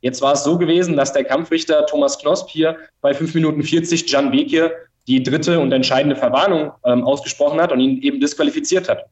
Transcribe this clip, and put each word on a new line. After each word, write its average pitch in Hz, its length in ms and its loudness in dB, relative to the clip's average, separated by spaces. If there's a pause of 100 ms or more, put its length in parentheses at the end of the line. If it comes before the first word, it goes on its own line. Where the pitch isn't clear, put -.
Jetzt 127 180 -4
war 139 140 2
es 139 100 -4
so 170 140 2
gewesen, 170 380 0
dass 135 180 0
der 139 100 2
Kampfrichter 160 640 0
Thomas 143 320 0
Knosp 151 320 -2
hier 160 260 -2 (240)
bei 143 140 2
fünf 165 200 -4
Minuten 156 280 0
vierzig 165 500 -2
Can 139 180 2
Bekir 160 420 2 (360)
die 131 140 2
dritte 156 360 0
und 135 140 2
entscheidende 135 440 2
Verwarnung, 151 560 0 (120)
ähm, 123 200 2
ausgesprochen 143 580 -2
hat 175 100 0
und 127 80 0
ihn 131 220 0
eben 139 180 0
disqualifiziert 147 680 -2
hat. - 220 -4